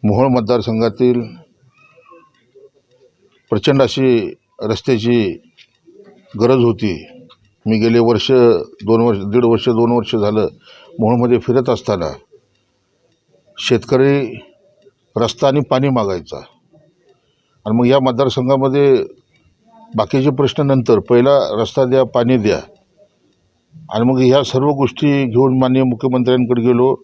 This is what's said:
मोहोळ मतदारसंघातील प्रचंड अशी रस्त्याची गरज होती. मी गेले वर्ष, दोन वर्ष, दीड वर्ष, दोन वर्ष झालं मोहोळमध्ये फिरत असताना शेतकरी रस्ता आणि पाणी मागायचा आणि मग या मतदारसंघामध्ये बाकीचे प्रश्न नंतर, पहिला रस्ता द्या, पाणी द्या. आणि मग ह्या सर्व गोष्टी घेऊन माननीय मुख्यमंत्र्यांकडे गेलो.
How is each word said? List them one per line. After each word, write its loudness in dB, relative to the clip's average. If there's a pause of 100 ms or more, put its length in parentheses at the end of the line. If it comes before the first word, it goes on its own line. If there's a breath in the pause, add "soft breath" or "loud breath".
मोहोळ 2
मतदारसंघातील 0 (2250)
प्रचंड 0
अशी 0 (540)
रस्त्याची -2 (1160)
गरज 2
होती. -2 (760)
मी 0
गेले 2
वर्ष, 0 (540)
दोन 2
वर्ष, 0 (140)
दीड 2
वर्ष, 0
दोन 0
वर्ष -2
झालं 0 (520 loud breath)
मोहोळमध्ये 2
फिरत -2
असताना -4 (1500)
शेतकरी 0 (960)
रस्ता -2
आणि 0 (100)
पाणी 0
मागायचा -4 (1300)
आणि -2
मग 2
या 4
मतदारसंघामध्ये 0 (1000)
बाकीचे 0
प्रश्न -2
नंतर, 2
पहिला 2 (220)
रस्ता 0
द्या, 0
पाणी 0
द्या. -2 (1120)
आणि -6
मग 2
ह्या 4
सर्व -2
गोष्टी -2 (140)
घेऊन 0
माननीय 2
मुख्यमंत्र्यांकडे 0
गेलो. 2 (120)